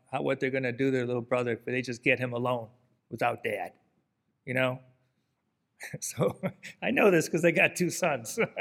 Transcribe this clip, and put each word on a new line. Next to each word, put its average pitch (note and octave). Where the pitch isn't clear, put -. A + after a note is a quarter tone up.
how, C3
what C3+
they're C3
gonna C3
do C3
to C3
their B2
little B2
brother B2
if A2+
they B2+
just A#2+
get B2+
him B2
alone A#2+
without A#2
dad, G2
you B2+
know? B2+
<laughs> -
So -
I G3
know A#3+
this E3
'cause E3
they E3+
got E3
two F3
sons. C#3+